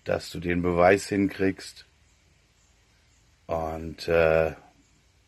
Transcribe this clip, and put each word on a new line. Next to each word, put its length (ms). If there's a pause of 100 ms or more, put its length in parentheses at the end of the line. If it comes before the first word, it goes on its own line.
dass 240
du 100
den 220
Beweis 460
hinkriegst 800 (1600)
und, 600
äh, 480 (720)